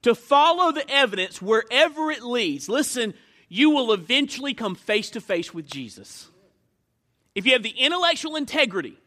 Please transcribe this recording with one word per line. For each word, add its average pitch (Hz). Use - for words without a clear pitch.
to 233
follow 330
the 294
evidence 202
wherever 285
it 240
leads, 220
listen, 240
you 269
will 262
eventually 262
come 202
face 214
to 233
face 175
with 165
Jesus. 127
If 202
you 262
have 247
the 220
intellectual 320
integrity 233